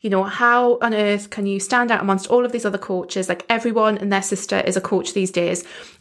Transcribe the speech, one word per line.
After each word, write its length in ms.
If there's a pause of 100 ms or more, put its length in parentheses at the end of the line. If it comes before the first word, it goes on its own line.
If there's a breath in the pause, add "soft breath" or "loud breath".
you 80
know, 140
how 560
on 140
earth 380
can 160
you 120
stand 320
out 80
amongst 280
all 180
of 60
these 120
other 140
coaches? 500
Like, 220
everyone 480
and 160
their 80
sister 380
is 180
a 40
coach 320
these 180
days. 320 (380 loud breath)